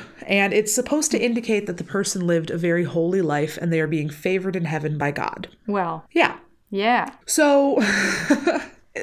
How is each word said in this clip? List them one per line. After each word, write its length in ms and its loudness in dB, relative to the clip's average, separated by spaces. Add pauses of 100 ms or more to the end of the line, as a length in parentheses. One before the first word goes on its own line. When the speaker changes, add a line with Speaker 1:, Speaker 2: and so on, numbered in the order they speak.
(260)
Speaker 1:
and 260 2
it's 220 2
supposed 380 0
to 120 4
indicate 420 0
that 100 -6
the 80 -8
person 420 -2
lived 240 2
a 80 -4
very 240 2
holy 400 0
life 360 0
and 140 0
they 80 2
are 60 2
being 240 0
favored 460 -2
in 80 -2
heaven 340 -2
by 140 0
God. 340 -6 (220)
Speaker 2:
Well. 420 -4
Speaker 1:
Yeah. 280 2 (320)
Speaker 2:
Yeah. 400 0 (160)
Speaker 1:
So, 520 4
<laughs> 840 0 (420)